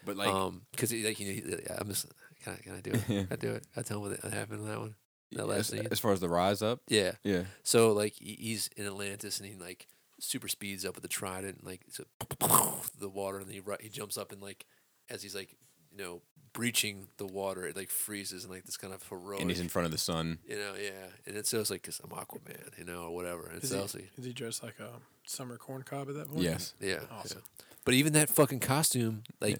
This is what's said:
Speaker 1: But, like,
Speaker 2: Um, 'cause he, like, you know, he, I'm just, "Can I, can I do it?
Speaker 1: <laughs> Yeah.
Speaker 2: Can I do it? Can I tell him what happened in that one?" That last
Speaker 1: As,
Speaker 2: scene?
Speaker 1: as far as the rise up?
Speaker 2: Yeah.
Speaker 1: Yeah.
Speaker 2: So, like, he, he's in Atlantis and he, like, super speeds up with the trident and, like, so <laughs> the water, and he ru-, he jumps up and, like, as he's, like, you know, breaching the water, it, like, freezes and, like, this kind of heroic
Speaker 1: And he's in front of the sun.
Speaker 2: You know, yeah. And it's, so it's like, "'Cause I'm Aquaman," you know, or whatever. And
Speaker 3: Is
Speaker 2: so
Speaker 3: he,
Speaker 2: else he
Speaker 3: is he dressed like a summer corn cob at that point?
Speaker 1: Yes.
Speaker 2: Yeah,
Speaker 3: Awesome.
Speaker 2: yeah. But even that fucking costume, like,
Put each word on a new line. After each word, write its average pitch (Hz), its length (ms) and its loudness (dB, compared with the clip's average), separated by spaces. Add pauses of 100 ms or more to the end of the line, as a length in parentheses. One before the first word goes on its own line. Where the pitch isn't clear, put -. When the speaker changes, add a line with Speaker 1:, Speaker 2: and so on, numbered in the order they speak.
Speaker 1:
But, 101 100 -2
like, 101 180 2
Speaker 2:
Um, 92 280 2 (160)
'cause 117 140 2
he, 113 120 -2
like, 107 160 0
you 107 80 -4
know, 98 60 -2
he, 95 300 -4 (140)
I'm 101 100 -4
just, 98 180 -2 (380)
"Can 92 100 -6
I, - 40 -6
can 95 180 -12
I 92 60 -10
do 104 100 -4
it? 110 120 4
Speaker 1:
<laughs> - 60 -2
Yeah. 101 140 4
Speaker 2:
Can 92 80 -2
I - 40 0
do 117 160 -2
it? 113 120 -4 (100)
Can - 60 -4
I - 20 -4
tell 104 240 -4
him 98 60 -4 (120)
what 101 100 -6
happened 107 280 -4
in 107 60 -4
that 107 120 -4
one?" 110 160 -8 (380)
That 104 140 -2
last 104 120 4
Speaker 1:
As, 110 80 2 (120)
Speaker 2:
scene? - 120 -2
Speaker 1:
as - 80 2
far 104 140 6
as 92 60 4
the 87 100 2
rise 92 320 6
up? 110 260 2
Speaker 2:
Yeah. 98 260 6 (100)
Speaker 1:
Yeah. 92 200 4 (200)
Speaker 2:
So, 113 300 8
like, 104 260 4
he, 107 200 -10
he's 110 360 -2
in 104 100 -6
Atlantis 101 540 -4
and 101 100 -8
he, 107 60 -14
like, 90 320 -12 (320)
super - 280 -4
speeds 98 380 -2
up 90 100 -2
with - 80 -14
the 95 60 -10
trident 95 500 -4
and, - 80 -14
like, 92 220 -10
so - 140 -10 (360)
<laughs> - 600 4
the 98 100 -6
water, 98 300 -4
and 98 120 -12
he 98 80 -8
ru-, 98 220 -6
he 107 80 -14
jumps 104 280 -6
up 101 140 -8
and, 98 100 -14
like, 98 240 -14 (440)
as 110 140 -8
he's, 98 120 -10
like, 98 200 -8 (360)
you 101 120 -16
know, 87 180 -8 (320)
breaching 107 640 0
the 101 100 -4
water, 95 400 -2
it, 73 80 -6
like, 95 160 -6
freezes 95 540 -4
and, 92 80 -12
like, 92 100 -12
this - 140 -8
kind 95 160 -10
of 95 140 -12
heroic 98 340 -6
Speaker 1:
And 90 100 2
he's 87 80 2
in 87 100 0
front 87 160 2
of 82 60 2
the 78 80 0
sun. 82 480 0
Speaker 2:
You 110 80 -6
know, 101 260 -4
yeah. 95 300 -8 (160)
And 101 100 -8
it's, 107 120 0
so 117 100 2
it's 104 100 0
like, 95 140 -4
"'Cause - 200 -10
I'm - 60 -14
Aquaman," - 680 -12
you 87 60 -12
know, 87 180 -6
or 85 100 -6
whatever. 87 340 -4
And 85 140 -8
Speaker 3:
Is - 80 -2
Speaker 2:
so 95 60 0
Speaker 3:
he, 98 60 0
Speaker 2:
else 98 120 -4
he 95 240 -10
Speaker 3:
is 127 80 -10
he 123 80 -6
dressed 113 300 -6
like 113 160 -12
a 113 140 -10 (340)
summer 123 300 -8
corn 135 260 -10
cob 139 260 -6
at 139 60 -6
that 151 140 -6
point? - 120 0
Speaker 1:
Yes. - 380 0
Speaker 2:
Yeah, 95 220 -2 (100)
Speaker 3:
Awesome. 98 320 -8
Speaker 2:
yeah. - 220 -20 (200)
But 123 80 8
even 147 200 8
that 151 160 8
fucking 139 320 8
costume, 120 640 4 (160)
like, 104 200 4